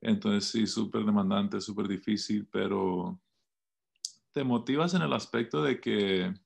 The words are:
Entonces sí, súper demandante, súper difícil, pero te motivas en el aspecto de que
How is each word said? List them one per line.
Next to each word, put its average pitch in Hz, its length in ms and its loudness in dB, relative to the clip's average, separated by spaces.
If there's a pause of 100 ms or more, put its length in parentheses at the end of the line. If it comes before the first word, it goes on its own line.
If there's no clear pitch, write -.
Entonces 104 500 0
sí, 107 160 2
súper 107 380 -2
demandante, 101 560 2
súper 101 260 -4
difícil, 101 640 -2
pero 98 680 -2 (1120)
te 143 100 -2
motivas 131 520 0
en 165 80 4
el 143 100 0
aspecto 120 500 -2
de 131 160 2
que 98 540 2 (120)